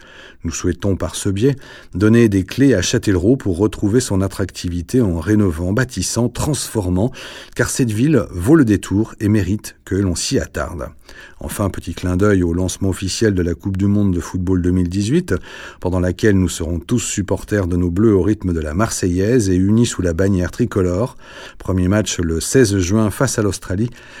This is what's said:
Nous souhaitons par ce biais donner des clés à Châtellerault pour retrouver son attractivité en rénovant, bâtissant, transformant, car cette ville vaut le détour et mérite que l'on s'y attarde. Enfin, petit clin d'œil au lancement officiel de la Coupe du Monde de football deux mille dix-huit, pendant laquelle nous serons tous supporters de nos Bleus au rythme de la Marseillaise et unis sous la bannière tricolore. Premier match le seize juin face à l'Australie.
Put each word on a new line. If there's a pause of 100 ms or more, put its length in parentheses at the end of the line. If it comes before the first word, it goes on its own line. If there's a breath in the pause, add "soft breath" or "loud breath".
(440 loud breath)
Nous
souhaitons
par
ce
biais (360 loud breath)
donner
des
clés
à
Châtellerault
pour
retrouver
son
attractivité
en
rénovant,
bâtissant,
transformant, (420 loud breath)
car
cette
ville
vaut
le
détour
et
mérite
que
l'on
s'y
attarde. (500 loud breath)
Enfin,
petit
clin
d'œil
au
lancement
officiel
de
la
Coupe
du
Monde
de
football
deux
mille
dix-huit, (460 loud breath)
pendant
laquelle
nous
serons
tous
supporters
de
nos
Bleus
au
rythme
de
la
Marseillaise
et
unis
sous
la
bannière
tricolore. (420 loud breath)
Premier
match
le
seize
juin
face
à
l'Australie. (300 loud breath)